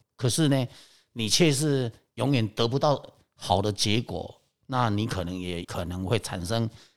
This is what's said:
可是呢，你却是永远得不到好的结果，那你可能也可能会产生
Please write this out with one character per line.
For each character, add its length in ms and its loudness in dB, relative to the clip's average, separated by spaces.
可 120 0
是 200 2
呢， 180 2
你 160 -2
却 240 4
是 380 0
永 160 2
远 160 2
得 180 0
不 100 0
到 240 2
好 260 2
的 100 0
结 300 0
果， 320 -8
那 240 0
你 160 0
可 160 -4
能 160 -6
也 280 -6
可 180 -6
能 200 -6
会 140 0
产 260 -6
生 240 -2